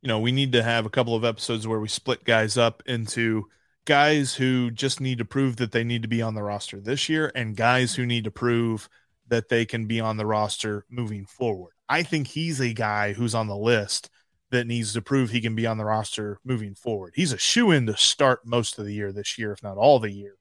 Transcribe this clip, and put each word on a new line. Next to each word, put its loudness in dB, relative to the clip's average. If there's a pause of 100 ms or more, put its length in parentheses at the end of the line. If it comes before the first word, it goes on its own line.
you -6
know, 2
we 2
need 2
to 6
have 2
a -4
couple 2
of 0
episodes -2
where -2
we -4
split -4
guys 2
up 2
into -2 (380)
guys 4
who 2
just -4
need -4
to -2
prove 0
that -2
they 0
need -2
to -6
be 0
on -2
the -6
roster -8
this -4
year 0
and -4
guys 4
who -2
need -2
to -4
prove 0 (400)
that 0
they 2
can -4
be -2
on -2
the -2
roster -2
moving -8
forward. -6 (160)
I 0
think -2
he's -4
a 0
guy 0
who's -2
on 0
the -6
list 0 (420)
that 0
needs -2
to -2
prove 0
he 0
can -2
be -2
on -2
the -4
roster -4
moving -4
forward. -6
He's 0
a -4
shoo-in 4
to 0
start 4
most -2
of -8
the -6
year -6
this -8
year, -6
if -14
not -8
all 8
the -4
year. -14